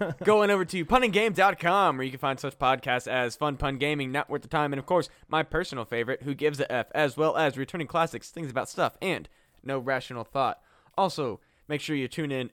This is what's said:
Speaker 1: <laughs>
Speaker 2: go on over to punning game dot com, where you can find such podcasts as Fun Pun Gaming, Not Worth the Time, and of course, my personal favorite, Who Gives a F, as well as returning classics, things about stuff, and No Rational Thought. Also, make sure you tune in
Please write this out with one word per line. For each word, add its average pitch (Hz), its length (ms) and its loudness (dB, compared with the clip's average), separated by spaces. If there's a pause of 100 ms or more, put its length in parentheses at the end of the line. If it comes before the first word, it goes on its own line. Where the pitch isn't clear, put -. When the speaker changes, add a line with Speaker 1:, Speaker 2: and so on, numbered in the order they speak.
(180)
Speaker 1:
<laughs> - 60 -10
Speaker 2:
go 214 200 6
on 202 80 4
over 196 140 4
to 170 200 -4
punning 240 260 4
game 208 220 2
dot 190 260 4
com, 175 380 4
where 131 80 -2
you 131 60 -6
can 131 80 -12
find 135 200 -2
such - 180 -8
podcasts 127 500 2
as 123 280 0
Fun 143 220 -2
Pun 139 220 -2
Gaming, 139 340 -2
Not - 160 -2
Worth 143 140 -4
the - 40 -20
Time, 147 240 0
and 139 80 -2
of 131 60 -8
course, 175 240 2 (180)
my 160 160 0
personal 151 400 -4
favorite, 117 400 -2
Who 139 120 -4
Gives 143 260 0
a - 100 -2
F, 120 240 -2
as 147 220 0
well 156 180 2
as 143 220 2
returning 139 300 -6
classics, 165 420 -2
things 156 220 -8
about 117 180 -4
stuff, - 320 0
and 139 260 -4 (340)
No 135 180 -4
Rational 127 440 -4
Thought. 131 380 -2 (360)
Also, 151 420 0 (300)
make 151 100 -2
sure 151 160 -4
you 131 140 -2
tune 156 200 -4
in 127 240 -4